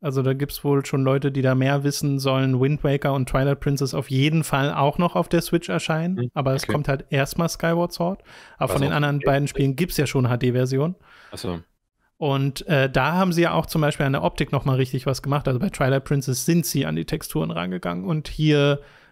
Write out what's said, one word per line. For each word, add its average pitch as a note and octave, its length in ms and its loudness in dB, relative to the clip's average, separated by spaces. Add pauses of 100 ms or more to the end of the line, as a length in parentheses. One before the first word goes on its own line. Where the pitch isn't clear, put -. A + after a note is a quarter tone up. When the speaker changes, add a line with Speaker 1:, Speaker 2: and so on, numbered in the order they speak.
Speaker 1:
also C3+ 220 -2
da C3 100 2
gibt's C#3 320 -6
wohl C#3 200 2
schon C3+ 200 0
Leute, C3+ 260 2
die C3+ 100 -2
da C3 140 4
mehr C#3 300 2
wissen, C#3+ 340 0
sollen C3 400 2
Wind C#3 240 2
Waker C#3+ 300 0
und C3 160 -2
Twilight C#3 320 2
Princess C#3 320 -2
auf D3+ 160 -4
jeden D3 340 2
Fall C#3+ 300 0
auch D3 240 0
noch F3 180 0
auf F3 140 0
der E3+ 120 2
Switch - 280 -2
erscheinen, E3+ 480 -2
Speaker 2:
Hm, B2 160 -4
Speaker 1:
aber C3+ 220 0
es D3 80 -4
Speaker 2:
okay. G#3 100 -4
Speaker 1:
kommt D3 160 -2
halt C#3 200 -2
erstmal D3 380 0
Skyward E3+ 460 -2
Sword. F3 280 -4 (360)
Aber D#3+ 80 0
Speaker 2:
Was - 80 -2
Speaker 1:
von C#3 80 2
den C#3 100 2
Speaker 2:
auch D3+ 60 0
Speaker 1:
anderen D3 200 2
Speaker 2:
okay. C#3 100 0
Speaker 1:
beiden C#3+ 200 2
Spielen C3+ 300 0
gibt's F3+ 180 -2
ja C#3 120 0
schon B2+ 200 2
H-D-Version. B2+ 680 0 (360)
Speaker 2:
Ach - 60 -14
so. F2 240 -6 (560)
Speaker 1:
Und, C#3 500 -2
äh, C3+ 240 2
da D#3 220 2
haben F#3 180 2
sie E3+ 120 2
ja - 100 2
auch D#3+ 120 0
zum - 140 -2
Beispiel D3 260 0
an C3+ 60 2
der D3 120 -2
Optik E3+ 280 -2
noch C#3 140 -2
mal C3+ 100 2
richtig C3 300 -2
was C3 160 -2
gemacht. C#3 260 -2
Also B2+ 100 0
bei F3+ 120 -2
Twilight C3+ 340 0
Princess C3+ 420 -2
sind E3+ 200 2
sie - 200 -2
an D#3 120 -4
die E3 80 -4
Texturen D#3 460 -4
rangegangen F3 520 -6
und D#3+ 240 -4
hier C#3+ 540 2 (300)